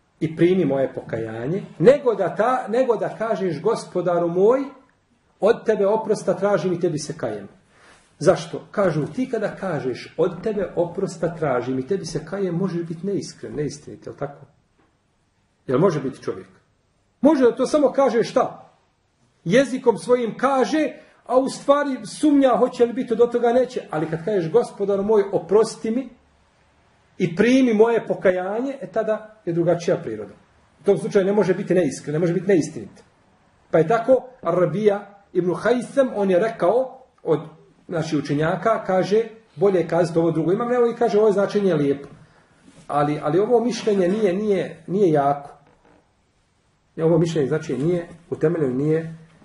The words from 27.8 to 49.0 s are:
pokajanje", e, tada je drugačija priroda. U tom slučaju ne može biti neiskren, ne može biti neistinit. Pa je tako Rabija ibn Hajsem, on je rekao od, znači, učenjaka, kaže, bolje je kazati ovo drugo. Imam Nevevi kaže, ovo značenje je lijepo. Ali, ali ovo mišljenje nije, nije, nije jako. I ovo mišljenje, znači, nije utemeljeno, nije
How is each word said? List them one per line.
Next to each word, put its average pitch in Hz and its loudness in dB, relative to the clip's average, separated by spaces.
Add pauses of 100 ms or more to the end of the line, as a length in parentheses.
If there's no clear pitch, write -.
pokajanje", 196 -2
e, 180 -12
tada 214 -4 (100)
je 170 -2
drugačija 170 0
priroda. 107 -10 (480)
U - -20
tom 196 4
slučaju 208 0
ne 202 0
može 185 2
biti 185 -2
neiskren, 151 0
ne 156 -2
može 175 0
biti 185 -4
neistinit. 139 0 (680)
Pa 170 4
je 160 4
tako 233 2 (180)
Rabija 185 -2 (100)
ibn 175 0
Hajsem, 247 -2
on 202 0
je 175 4
rekao 226 -2 (200)
od, 156 0 (480)
znači, 160 -4
učenjaka, 165 -2
kaže, 185 0 (320)
bolje 185 2
je 165 0
kazati 165 0
ovo 165 2
drugo. 156 0
Imam 233 -2
Nevevi 240 2
kaže, 214 2
ovo 214 6
značenje 196 0
je 165 2
lijepo. 139 0 (800)
Ali, 147 0
ali 151 2
ovo 226 4
mišljenje 202 0
nije, 202 2
nije, 196 -2
nije 160 2
jako. 143 0 (1500)
I 156 -8
ovo 165 4
mišljenje, 160 0
znači, 147 -4
nije 170 -2 (220)
utemeljeno, 156 0
nije 156 -2 (280)